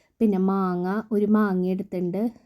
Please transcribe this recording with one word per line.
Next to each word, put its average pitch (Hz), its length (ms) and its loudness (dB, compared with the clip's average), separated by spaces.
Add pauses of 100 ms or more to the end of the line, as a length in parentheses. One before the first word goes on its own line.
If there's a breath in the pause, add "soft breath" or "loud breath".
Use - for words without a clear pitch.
(200 soft breath)
പിന്നെ 208 180 2
മാങ്ങ, 190 640 0 (100)
ഒരു 208 140 2
മാങ്ങ 202 400 2
എടുത്തിട്ടുണ്ട്. 185 640 -4 (160)